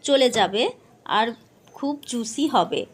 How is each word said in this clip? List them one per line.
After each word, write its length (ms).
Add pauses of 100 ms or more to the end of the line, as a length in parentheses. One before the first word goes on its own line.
চলে 320
যাবে 260 (560)
আর 80 (480)
খুব 200 (160)
জুসি 340 (100)
হবে। 260 (140)